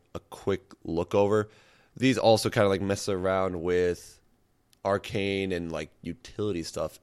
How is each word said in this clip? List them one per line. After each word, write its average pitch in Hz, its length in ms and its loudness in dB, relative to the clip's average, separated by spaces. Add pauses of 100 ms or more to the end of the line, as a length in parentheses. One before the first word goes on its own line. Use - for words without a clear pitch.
(140)
a - 60 -10
quick - 540 -6 (100)
look 85 320 -2
over, 104 340 4 (460)
these 123 220 2
also 110 320 4
kinda, 104 180 4
like, 98 140 2
mess 98 260 -2
around 95 540 0
with 90 580 -2 (640)
arcane 98 680 -2
and, 85 180 -4
like, 78 200 -8 (100)
utility 87 640 -6
stuff. 78 400 -8